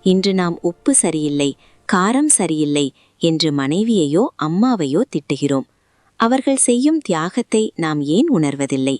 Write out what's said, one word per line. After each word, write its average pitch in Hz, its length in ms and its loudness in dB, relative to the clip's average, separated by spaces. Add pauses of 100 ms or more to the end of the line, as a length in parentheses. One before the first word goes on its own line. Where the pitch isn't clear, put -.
இன்று 190 300 2
நாம் 175 280 -2
உப்பு 175 320 -2
சரியில்லை, 151 560 0 (380)
காரம் 233 420 2
சரியில்லை 151 560 0 (360)
என்று 160 300 0
மனைவியையோ 160 680 0 (200)
அம்மாவையோ 175 680 0
திட்டுகிறோம். 143 580 -2 (540)
அவர்கள் 262 360 2
செய்யும் 262 420 2
தியாகத்தை 180 640 -2 (140)
நாம் 156 260 -2
ஏன் 180 280 2
உணர்வதில்லை? 139 680 0